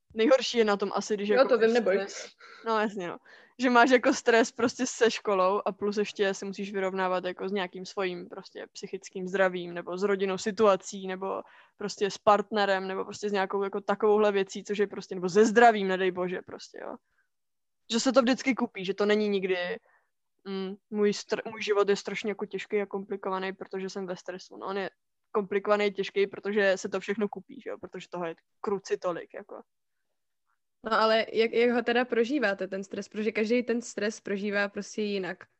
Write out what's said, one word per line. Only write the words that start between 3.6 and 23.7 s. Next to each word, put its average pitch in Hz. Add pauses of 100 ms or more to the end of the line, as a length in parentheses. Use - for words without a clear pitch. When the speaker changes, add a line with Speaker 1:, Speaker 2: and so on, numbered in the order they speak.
Speaker 1:
máš 240
jako 254
stres 226
prostě 247
se -
školou 196
a 202
plus 202
ještě 202
se 202
musíš 196
vyrovnávat 190
jako 185
s 190
nějakým 190
svým 180
prostě -
psychickým 190
zdravím 180
nebo 175
s 185
rodinnou 196
situací 196
nebo 190 (340)
prostě 202
s -
partnerem 202
nebo 190
prostě 202
s 202
nějakou 196
jako 196
takovouhle 208
věcí, 196
což 202
je 208
prostě, -
nebo 185
se 196
zdravím, 220
nedej 185
bože, 180
prostě, -
jo. - (960)
Že 226
se 262
to 262
vždycky 254
kupí, 208
že 190
to 208
není 208
nikdy, 190 (880)
mm, 190 (140)
můj 208
str-, 208
můj 214
život 202
je 202
strašně 202
jako 196
těžký 202
a 196
komplikovaný, 196
protože 190